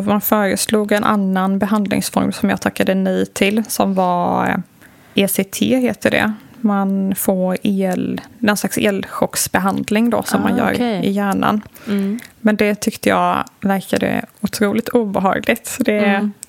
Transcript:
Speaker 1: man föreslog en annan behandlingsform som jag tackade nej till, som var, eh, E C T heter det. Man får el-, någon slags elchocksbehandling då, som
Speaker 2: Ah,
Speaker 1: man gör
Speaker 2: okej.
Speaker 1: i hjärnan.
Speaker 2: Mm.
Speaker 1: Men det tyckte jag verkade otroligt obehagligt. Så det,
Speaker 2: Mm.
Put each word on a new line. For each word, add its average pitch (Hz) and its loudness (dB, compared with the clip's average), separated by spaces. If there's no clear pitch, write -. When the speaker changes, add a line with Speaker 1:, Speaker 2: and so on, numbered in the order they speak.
Speaker 1:
man 208 2
föreslog 208 0
en 208 2
annan 190 2
behandlingsform 202 0
som - -2
jag 190 -2
tackade 196 0
nej 190 0
till, 208 0
som 196 0
var, 185 0
eh, 190 0
E 196 4
C - -2
T 214 0
heter 220 0
det. 214 2
Man 196 0
får 185 0
el-, 190 -2
någon 208 0
slags - -4
elchocksbehandling - 0
då, 208 0
som - -2
Speaker 2:
Ah, 202 0
Speaker 1:
man 196 2
gör - 2
Speaker 2:
okej. 220 -2
Speaker 1:
i 202 2
hjärnan. 202 0
Speaker 2:
Mm. 202 -2
Speaker 1:
Men 214 2
det 208 2
tyckte - -2
jag 180 2
verkade - 0
otroligt 208 -2
obehagligt. 202 0
Så - -4
det, 214 2
Speaker 2:
Mm. 208 0